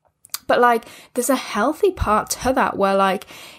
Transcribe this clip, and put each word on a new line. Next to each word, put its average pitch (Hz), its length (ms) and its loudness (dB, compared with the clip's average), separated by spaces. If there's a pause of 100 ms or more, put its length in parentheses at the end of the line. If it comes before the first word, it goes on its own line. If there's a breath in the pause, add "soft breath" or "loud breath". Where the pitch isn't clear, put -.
(460)
But, - 120 2
like, 240 260 2 (280 loud breath)
there's 240 160 -4
a 269 60 4
healthy 277 560 -2
part 214 400 -2
to - 220 -2
that 254 240 0
where, 196 180 2
like, 196 300 0 (320 loud breath)